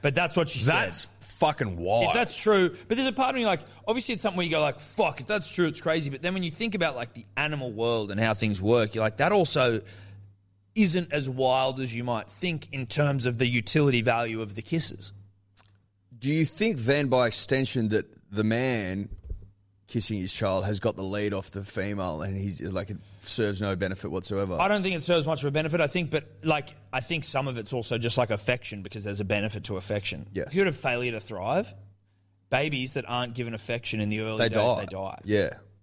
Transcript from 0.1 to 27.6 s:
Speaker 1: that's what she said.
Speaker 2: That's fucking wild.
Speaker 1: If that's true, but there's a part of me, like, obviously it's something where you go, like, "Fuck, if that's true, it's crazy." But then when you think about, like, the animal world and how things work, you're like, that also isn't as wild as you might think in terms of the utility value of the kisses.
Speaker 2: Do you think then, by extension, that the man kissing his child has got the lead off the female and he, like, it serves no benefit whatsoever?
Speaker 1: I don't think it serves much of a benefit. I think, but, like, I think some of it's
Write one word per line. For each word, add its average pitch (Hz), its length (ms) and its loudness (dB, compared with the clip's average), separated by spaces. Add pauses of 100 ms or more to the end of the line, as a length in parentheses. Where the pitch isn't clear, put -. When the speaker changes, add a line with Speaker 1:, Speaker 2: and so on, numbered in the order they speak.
Speaker 1:
that's 170 220 0
what 170 120 2
she - 120 -4
said. 135 140 4
Speaker 2:
That's 185 320 0 (140)
fucking 139 560 0
wild. 98 300 4
Speaker 1:
If - 80 2
that's 240 260 0
true, 190 340 6 (140)
but 226 80 2
there's 262 120 2
a 262 40 -2
part 262 180 2
of 262 60 -2
me, 240 80 0
like, 190 160 2 (260)
obviously 233 280 0
it's 175 80 -6
something 185 160 0
where 175 80 0
you 160 40 -2
go, 156 100 4
like, 147 200 0
"Fuck, 165 400 0
if 131 60 -10
that's 208 280 -2
true, 180 120 4
it's 151 160 -2
crazy." 160 260 0
But 139 140 -8
then 175 100 -2
when 190 100 -2
you 170 80 -2
think 220 240 -4
about, 165 220 0
like, 120 160 -6
the 113 140 -16 (100)
animal 139 360 -2
world 113 380 0
and 101 80 -2
how 113 140 4
things 104 300 0
work, 110 320 4
you're 110 100 2
like, 107 140 0
that 160 140 4
also 131 500 4 (920)
isn't 180 380 4
as 143 160 -2
wild 131 520 2
as 123 140 -4
you 120 100 -4
might 120 260 -4
think 170 420 -4
in 131 140 -6
terms 139 400 2
of 120 120 0
the 127 80 4
utility 123 540 4
value 117 400 0
of 104 140 -8
the 113 80 -8
kisses. - 500 -4 (1040)
Speaker 2:
Do 127 120 -2
you 156 160 4
think 214 320 0
then, 139 300 2
by 123 180 4
extension, 127 640 0
that 104 180 2 (240)
the 107 140 0
man 110 680 0 (760)
kissing 110 300 -2
his 95 160 -4
child 95 300 0
has 101 160 -2
got 110 160 0
the 95 80 -8
lead 104 280 -2
off - 200 -6
the 101 100 -8
female 95 600 -4
and 95 140 -4
he, 95 300 -4
like, 95 240 -4
it 98 60 -8 (240)
serves 104 400 -2
no 98 160 0
benefit 92 340 -4
whatsoever? 92 500 -2
Speaker 1:
I 180 80 4
don't 208 140 2
think 185 140 -2
it 151 80 -4
serves 170 240 2
much 151 140 -2
of 143 40 -2
a 143 60 0
benefit. 156 280 0
I 156 60 4
think, 170 240 -2
but, 151 140 -2 (180)
like, 151 320 0 (180)
I 131 80 0
think 160 240 -4
some 139 240 0
of 127 80 -4
it's 113 160 -6